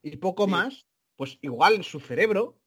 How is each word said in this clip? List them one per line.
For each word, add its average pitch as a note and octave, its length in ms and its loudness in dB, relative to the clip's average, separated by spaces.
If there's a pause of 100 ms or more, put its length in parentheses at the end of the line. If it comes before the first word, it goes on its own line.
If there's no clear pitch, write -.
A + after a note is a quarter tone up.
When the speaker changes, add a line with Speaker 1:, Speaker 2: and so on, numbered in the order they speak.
Speaker 1:
Y D#3 160 -14
poco G3 260 0
Speaker 2:
Sí. G3 60 2
Speaker 1:
más, G3+ 360 -2 (300)
pues C3+ 240 -10
igual D3 340 4
en G3 100 -2
su - 160 -12
cerebro G#3 680 -2